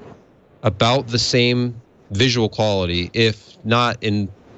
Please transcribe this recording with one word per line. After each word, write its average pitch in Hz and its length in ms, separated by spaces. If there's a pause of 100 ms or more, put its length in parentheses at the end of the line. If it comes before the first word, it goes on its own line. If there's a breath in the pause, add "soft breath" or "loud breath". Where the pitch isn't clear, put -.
(640)
about 120 460
the 117 100
same 123 600 (340)
visual 117 360
quality, 92 640
if - 520
not 117 380
in, 104 240 (320)